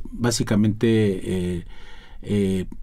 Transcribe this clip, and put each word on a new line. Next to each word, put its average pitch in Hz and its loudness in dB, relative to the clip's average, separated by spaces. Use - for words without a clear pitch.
básicamente, 107 2
eh, 85 -8
eh, 95 0